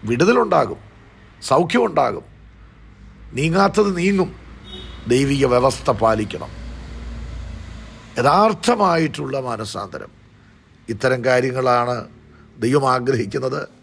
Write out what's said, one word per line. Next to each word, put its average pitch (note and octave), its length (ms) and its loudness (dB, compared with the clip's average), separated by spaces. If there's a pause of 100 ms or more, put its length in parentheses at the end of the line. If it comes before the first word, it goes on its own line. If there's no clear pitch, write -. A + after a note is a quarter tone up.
വിടുതലുണ്ടാകും, E3+ 760 2 (600)
സൗഖ്യമുണ്ടാകും, D#3 840 0 (1080)
നീങ്ങാത്തത് G3 640 2
നീങ്ങും. F#3+ 340 0 (760)
ദൈവിക C#3 380 4
വ്യവസ്ഥ B2+ 440 2
പാലിക്കണം. A2 600 0 (1700)
യഥാർത്ഥമായിട്ടുള്ള E3 1200 2
മാനസാന്തരം. G#2+ 680 -8 (800)
ഇത്തരം B2 360 0
കാര്യങ്ങളാണ് B2 720 2 (600)
ദൈവം C3 340 2
ആഗ്രഹിക്കുന്നത്. B2+ 720 -2 (200)